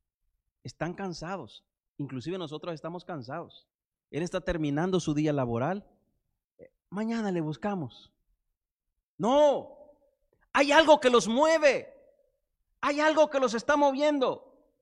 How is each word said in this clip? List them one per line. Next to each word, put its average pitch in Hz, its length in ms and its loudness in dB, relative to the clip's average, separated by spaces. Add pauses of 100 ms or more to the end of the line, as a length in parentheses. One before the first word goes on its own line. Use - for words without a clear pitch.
(640)
Están 156 300 -8
cansados. 170 720 -12 (320)
Inclusive 139 400 -10
nosotros 165 360 -10
estamos 165 300 -12
cansados. 147 640 -14 (440)
Él 147 120 -6
está 180 160 -6
terminando 170 640 -2
su 156 120 -4
día 151 200 -2
laboral. 135 520 -4 (720)
Eh, - 140 -20 (180)
mañana 220 420 -6
le 175 100 -2
buscamos. 156 720 -8 (1040)
No, 262 760 0 (600)
hay 285 180 4
algo 294 300 8
que 254 80 4
los 233 180 4
mueve. 285 680 2 (880)
Hay 294 220 -2
algo 240 280 4
que 269 100 -2
los 247 160 0
está 285 200 0
moviendo 285 960 0 (100)